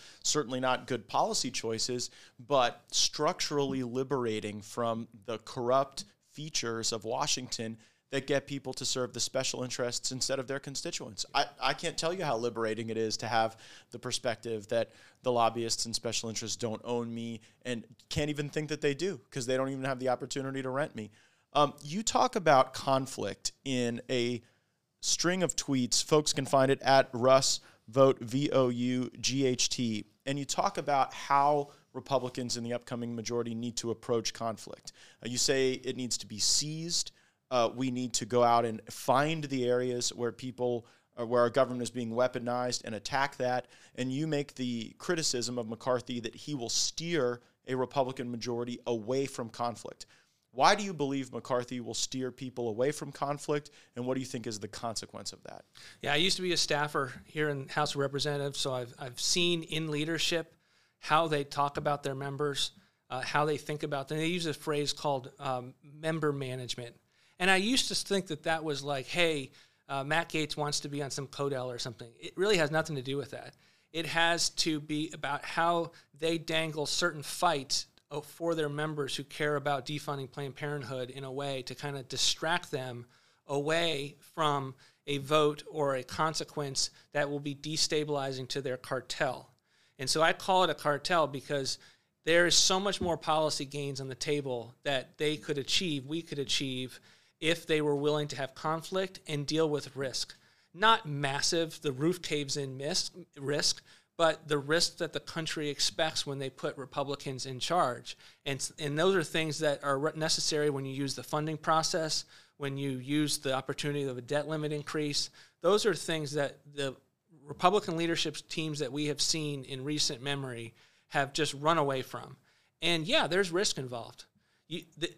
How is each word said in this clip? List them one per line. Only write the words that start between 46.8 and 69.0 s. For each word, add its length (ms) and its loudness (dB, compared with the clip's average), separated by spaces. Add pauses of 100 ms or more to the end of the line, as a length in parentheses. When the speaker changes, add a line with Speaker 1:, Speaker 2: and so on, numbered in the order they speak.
Speaker 1:
a 80 -2
Republican 520 0
majority 600 -4
away 380 0
from 240 -8
conflict. 560 -8 (440)
Why 240 6
do 80 0
you 120 -4
believe 380 -2
McCarthy 480 -2
will 140 -8
steer 380 -2
people 360 -6
away 240 2
from 180 -8
conflict, 600 -2 (260)
and 100 -4
what 80 0
do 60 0
you 60 -8
think 200 -8
is 140 -6
the 80 -8
consequence 640 -8
of 100 -20
that? 220 -16 (360)
Speaker 2:
Yeah, 120 0
I 40 4
used 200 4
to 60 -4
be 100 0
a 40 2
staffer 560 0 (120)
here 240 0
in 200 -4
House 260 0
of 20 -2
Representatives, 640 0
so 140 0
I've, 260 -6
I've 220 -10
seen 440 2
in 260 -4
leadership 640 0 (460)
how 260 4
they 160 2
talk 340 0
about 280 0
their 100 -2
members, 560 -2 (400)
uh, 100 -4
how 240 2
they 120 2
think 260 -6
about 240 -2
them. 120 -2
They 80 2
use 200 0
a 80 0
phrase 380 0
called, 480 -2
um, 420 -4
member 500 0
management. 640 -6 (460)
And 100 4
I 60 6
used 320 2
to 80 -2
think 320 0
that 160 -6
that 180 0
was 220 -2
like, 220 -2